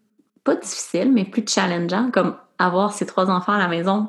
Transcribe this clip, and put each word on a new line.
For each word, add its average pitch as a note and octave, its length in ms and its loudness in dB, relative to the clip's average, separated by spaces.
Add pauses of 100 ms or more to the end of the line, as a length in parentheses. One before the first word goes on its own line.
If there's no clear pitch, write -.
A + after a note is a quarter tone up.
(560)
pas - 60 -2
difficile, - 500 -2
mais G#3+ 140 4
plus A3 220 -4
challengeant, F3+ 640 0
comme F3+ 240 2 (220)
avoir F#3 360 2
ses - 120 -4
trois F#3 240 0
enfants F#3 240 0
à G#3 40 2
la F#3 100 2
maison F#3+ 420 0